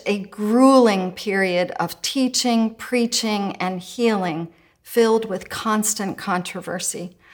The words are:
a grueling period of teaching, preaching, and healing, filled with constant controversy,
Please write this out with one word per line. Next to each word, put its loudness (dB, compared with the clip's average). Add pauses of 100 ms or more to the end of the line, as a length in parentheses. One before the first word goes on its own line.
a 0
grueling 4
period 0 (100)
of -6
teaching, 0
preaching, -2
and -4
healing, -2 (340)
filled 2
with -8
constant -2
controversy, -6 (180)